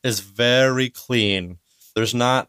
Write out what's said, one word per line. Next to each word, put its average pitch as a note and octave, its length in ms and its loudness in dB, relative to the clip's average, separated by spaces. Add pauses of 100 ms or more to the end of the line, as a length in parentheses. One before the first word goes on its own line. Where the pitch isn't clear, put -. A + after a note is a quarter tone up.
is A#2+ 160 -2
very B2+ 680 2
clean. G2 680 -2 (380)
There's A2+ 180 -2
not, B2 340 0